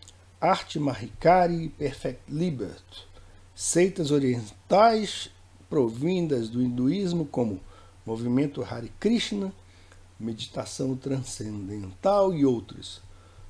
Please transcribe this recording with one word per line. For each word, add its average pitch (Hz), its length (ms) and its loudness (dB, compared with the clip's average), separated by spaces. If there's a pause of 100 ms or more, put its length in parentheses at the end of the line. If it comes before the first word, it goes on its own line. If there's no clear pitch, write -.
(380)
Arte - 400 2
Mahikari 165 840 2
e 156 60 -6
Perfect 135 580 -6
Liberty, 139 760 -6 (480)
seitas 175 560 0
orientais 147 1200 2 (400)
provindas 139 800 0
do 120 120 0
hinduísmo, 156 600 0
como 113 340 -2 (460)
Movimento 120 580 -2
Hare 113 380 -10
Krishna, 208 500 0 (680)
Meditação 117 760 -6
Transcendental 123 1400 -2
e 147 100 2
outras. - 580 -2 (480)